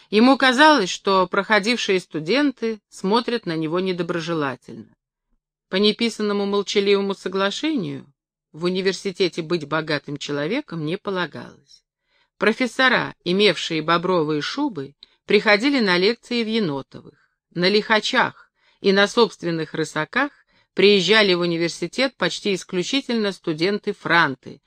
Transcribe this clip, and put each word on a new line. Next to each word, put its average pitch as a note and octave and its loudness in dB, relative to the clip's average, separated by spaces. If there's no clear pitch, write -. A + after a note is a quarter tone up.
Ему B3 6
казалось, C4 4
что F#3+ 0
проходившие G3+ 0
студенты A3+ -4
смотрят A#3 -2
на E3+ -4
него D#3+ -2
недоброжелательно. E3 -6
По - -4
неписанному G#3 0
молчаливому G3 0
соглашению F#3+ -4
в D#3 -12
университете F#3 -2
быть D#3 -4
богатым D3+ -4
человеком D#3+ -6
не E3+ -4
полагалось. C#3+ -10
Профессора, A3 0
имевшие F3 0
бобровые E3 0
шубы, D#3+ -6
приходили G#3+ 4
на F#3 2
лекции A#3 -2
в G#3+ -4
енотовых, D3+ -6
на F3 0
лихачах G#3+ 0
и G3 2
на G3+ 4
собственных E3+ -2
рысаках D#3+ -4
приезжали G3+ 4
в F3 -2
университет E3+ -4
почти F#3+ -2
исключительно G#3 -4
студенты-франты, E3+ -2